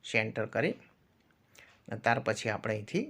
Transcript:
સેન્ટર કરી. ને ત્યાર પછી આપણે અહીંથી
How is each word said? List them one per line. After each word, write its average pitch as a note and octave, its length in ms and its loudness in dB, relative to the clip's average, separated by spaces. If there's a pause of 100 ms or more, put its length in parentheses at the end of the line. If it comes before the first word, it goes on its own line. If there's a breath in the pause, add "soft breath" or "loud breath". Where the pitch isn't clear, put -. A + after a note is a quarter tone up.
સેન્ટર A2 400 0 (100)
કરી. C#3+ 200 0 (1120 loud breath)
ને - 160 -6
ત્યાર A#2 220 6
પછી A2 280 0
આપણે G#2+ 200 -2
અહીંથી G#2+ 360 -2